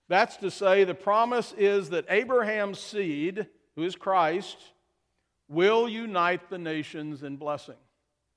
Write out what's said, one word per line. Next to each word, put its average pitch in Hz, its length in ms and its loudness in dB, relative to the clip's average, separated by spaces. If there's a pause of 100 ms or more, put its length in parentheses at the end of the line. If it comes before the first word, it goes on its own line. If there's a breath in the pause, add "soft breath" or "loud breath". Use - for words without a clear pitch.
That's 208 300 4
to 190 120 -4
say, 196 320 4
the 180 100 2
promise 226 640 0
is 196 340 2
that 165 180 -2
Abraham's 214 720 0
seed, 190 640 -4 (300)
who 151 80 -4
is 180 100 -4
Christ, 185 600 0 (920)
will 214 420 2
unite 185 640 -2
the 185 80 -10
nations 151 640 -8
in 143 140 -10
blessing. 147 400 -8 (600)